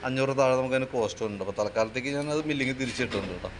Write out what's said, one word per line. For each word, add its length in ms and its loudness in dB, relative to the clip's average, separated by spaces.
അഞ്ഞൂറ് 320 2
താഴെ 200 6
നമുക്ക് 180 0
അതിന് 160 -4
കോസ്റ്റ് 360 0
ഉണ്ട്. 140 -4
അപ്പോൾ 180 -6
തലക്കാലത്തേക്ക് 560 0
ഞാനത് 320 0
മില്ലിങ് 320 0
തിരിച്ചിട്ടുണ്ട് 520 -2
കേട്ടോ. 240 -6